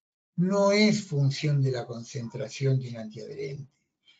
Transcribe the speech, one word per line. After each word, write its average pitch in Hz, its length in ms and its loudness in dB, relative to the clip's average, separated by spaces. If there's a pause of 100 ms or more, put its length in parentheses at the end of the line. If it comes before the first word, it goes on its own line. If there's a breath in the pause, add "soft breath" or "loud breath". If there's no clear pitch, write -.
(360)
no 196 360 4
es 214 320 4
función 139 580 2
de 131 80 2
la 120 160 -4
concentración 120 920 -4
de 120 120 -4
un 117 80 -10
antiadherente. 107 720 -10 (500 soft breath)